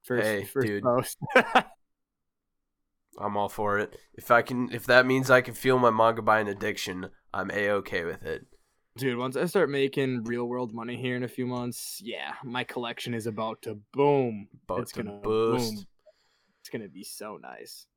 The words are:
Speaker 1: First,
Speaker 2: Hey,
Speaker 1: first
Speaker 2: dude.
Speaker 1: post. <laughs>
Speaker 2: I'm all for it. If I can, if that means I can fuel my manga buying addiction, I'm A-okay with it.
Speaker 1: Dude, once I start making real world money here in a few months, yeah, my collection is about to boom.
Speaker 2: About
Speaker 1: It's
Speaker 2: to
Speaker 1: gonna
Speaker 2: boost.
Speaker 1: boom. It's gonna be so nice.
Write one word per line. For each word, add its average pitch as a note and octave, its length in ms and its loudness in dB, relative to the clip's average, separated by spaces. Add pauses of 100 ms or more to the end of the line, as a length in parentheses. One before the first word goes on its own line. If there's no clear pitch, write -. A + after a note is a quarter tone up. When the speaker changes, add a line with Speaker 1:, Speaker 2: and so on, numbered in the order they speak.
Speaker 1:
First, A#2+ 240 0
Speaker 2:
Hey, G#2 180 0
Speaker 1:
first B2+ 220 0
Speaker 2:
dude. G#2 160 -2
Speaker 1:
post. B2 360 0 (160)
<laughs> - 200 6 (1600)
Speaker 2:
I'm G#2 180 -4
all G2+ 120 0
for G2+ 300 -2
it. - 180 -4 (180)
If - 160 -18
I A#2 120 8
can, B2 300 -4
if A#2 140 -8
that B2+ 200 8
means C3 240 2
I B2+ 100 10
can B2 140 -10
fuel C3 240 4
my B2 120 8
manga A2+ 320 4
buying G#2+ 260 4
addiction, G2 600 -6 (240)
I'm G2 160 -4
A-okay G2+ 540 0
with E2+ 200 -6
it. D#2+ 220 -8 (500)
Speaker 1:
Dude, B2 220 -2
once C3 180 -4
I C3+ 100 0
start E3+ 240 2
making C3+ 540 0
real A#2+ 220 -2
world B2 280 -4
money A#2 260 -8
here B2+ 160 -2
in B2 80 -4
a B2 40 -6
few B2 180 -6
months, B2 560 -8
yeah, G2 300 -10 (120)
my B2 200 -6
collection A#2+ 500 -8
is A2 120 -6
about A2 360 -6
to G#2+ 160 -10 (140)
boom. C3 560 0 (160)
Speaker 2:
About - 160 -4
Speaker 1:
It's - 120 -10
Speaker 2:
to - 100 -8
Speaker 1:
gonna G2+ 180 -10
Speaker 2:
boost. A2+ 560 0
Speaker 1:
boom. G2 100 -14 (760)
It's - 100 -20
gonna A2 180 -8
be G2 160 -18
so G#2 360 -14
nice. A#1+ 460 -18 (100)